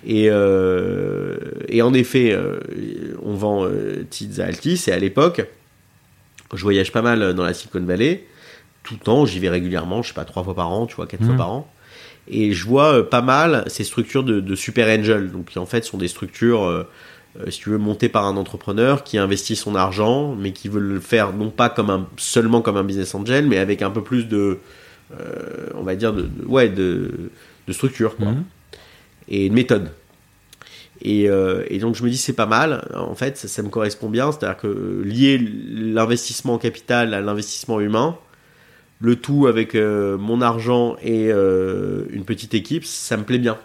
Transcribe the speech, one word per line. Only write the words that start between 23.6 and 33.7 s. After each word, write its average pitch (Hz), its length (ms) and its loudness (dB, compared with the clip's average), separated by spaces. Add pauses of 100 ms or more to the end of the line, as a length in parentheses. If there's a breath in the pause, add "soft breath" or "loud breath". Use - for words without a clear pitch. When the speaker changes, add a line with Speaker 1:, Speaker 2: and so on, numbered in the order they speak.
Speaker 1:
un 98 80 -2
peu 107 140 -4
plus 120 240 -2
de, 101 300 0 (600 loud breath)
euh, - 560 -12
on - 80 -10
va 92 140 -2
dire, 110 160 0
de, 95 100 -2
de, - 240 -6
ouais, 123 220 6
de, 92 640 -2 (360 loud breath)
de 98 60 -8
structure, 113 440 -2
quoi. 104 120 -2
Speaker 2:
Mhm. 135 160 -2 (840 loud breath)
Speaker 1:
Et 98 200 0
de 101 60 2
méthode. 113 360 2 (1120 loud breath)
Et, 104 260 4
euh, 95 400 2
et 98 120 -4
donc 113 160 0
je 117 80 -4
me 120 40 2
dis, 123 80 0
c'est 131 160 -4
pas 113 140 2
mal, 127 480 0
en 90 220 -6
fait, - 200 -4
ça, - 120 -14
ça - 160 -8
me 104 60 -6